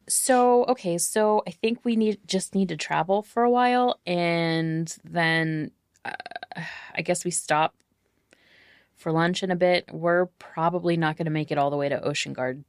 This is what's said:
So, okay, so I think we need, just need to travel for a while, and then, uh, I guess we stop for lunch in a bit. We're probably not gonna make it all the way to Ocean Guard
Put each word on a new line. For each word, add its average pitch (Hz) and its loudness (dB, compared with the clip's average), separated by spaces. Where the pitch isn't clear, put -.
So, 247 4
okay, 180 -2
so 214 2
I 180 -10
think 233 -4
we 233 0
need, 214 2
just - -4
need 196 2
to 160 -6
travel 160 0
for 240 0
a 240 4
while, 247 2
and 165 0
then, 160 0
uh, - -10
I 170 -6
guess 175 -4
we 175 -4
stop - 0
for 165 -4
lunch 170 0
in 185 0
a 175 -2
bit. 180 2
We're 175 2
probably 170 -2
not 156 0
gonna 160 -4
make 156 -2
it 147 -2
all 143 2
the 147 -2
way 143 -2
to 139 -2
Ocean 147 -4
Guard 131 -6